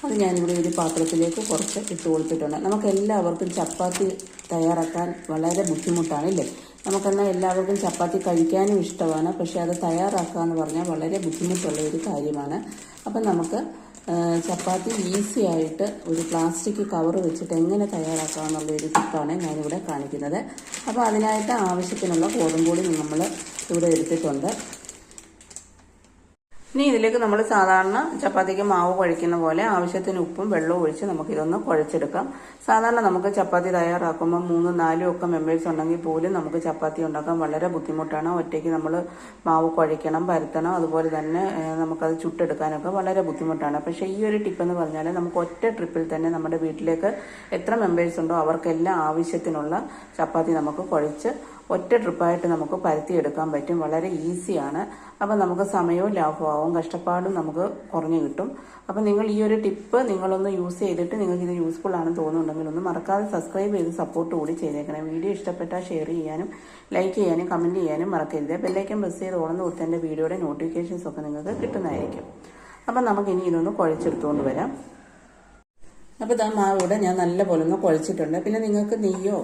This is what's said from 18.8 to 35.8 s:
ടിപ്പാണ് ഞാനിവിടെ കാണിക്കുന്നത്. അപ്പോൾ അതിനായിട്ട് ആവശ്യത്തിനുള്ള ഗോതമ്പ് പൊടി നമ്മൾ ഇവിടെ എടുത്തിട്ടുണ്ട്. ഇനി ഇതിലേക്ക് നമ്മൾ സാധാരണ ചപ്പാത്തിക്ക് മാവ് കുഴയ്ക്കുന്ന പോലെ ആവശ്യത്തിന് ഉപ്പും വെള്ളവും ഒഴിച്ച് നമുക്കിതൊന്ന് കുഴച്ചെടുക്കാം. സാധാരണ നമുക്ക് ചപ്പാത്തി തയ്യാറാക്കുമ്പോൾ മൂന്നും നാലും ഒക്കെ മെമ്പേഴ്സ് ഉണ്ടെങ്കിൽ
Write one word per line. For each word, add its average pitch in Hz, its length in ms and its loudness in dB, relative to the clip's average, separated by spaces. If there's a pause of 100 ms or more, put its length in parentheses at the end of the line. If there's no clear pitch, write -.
ടിപ്പാണ് 156 380 0 (120)
ഞാനിവിടെ 151 440 -4
കാണിക്കുന്നത്. 143 500 -4 (500)
അപ്പോൾ 233 200 2
അതിനായിട്ട് 214 440 2 (180)
ആവശ്യത്തിനുള്ള 180 540 0 (140)
ഗോതമ്പ് 160 320 4
പൊടി 175 120 2 (180)
നമ്മൾ 151 200 -2 (520)
ഇവിടെ 170 140 4 (100)
എടുത്തിട്ടുണ്ട്. 160 520 0 (2250)
ഇനി 277 160 4
ഇതിലേക്ക് 226 320 4
നമ്മൾ 214 160 4 (120)
സാധാരണ 190 460 6 (240)
ചപ്പാത്തിക്ക് 190 500 2
മാവ് 180 260 4
കുഴയ്ക്കുന്ന 170 460 2
പോലെ 165 200 2 (100)
ആവശ്യത്തിന് 185 500 0
ഉപ്പും 196 300 -4
വെള്ളവും 170 300 2
ഒഴിച്ച് 160 280 0
നമുക്കിതൊന്ന് 156 460 -2 (100)
കുഴച്ചെടുക്കാം. 160 580 0 (400)
സാധാരണ 233 420 4
നമുക്ക് 185 300 2
ചപ്പാത്തി 180 400 2
തയ്യാറാക്കുമ്പോൾ 170 720 2
മൂന്നും 170 320 4
നാലും 165 300 2
ഒക്കെ 175 240 -2
മെമ്പേഴ്സ് 160 360 0
ഉണ്ടെങ്കിൽ 165 360 0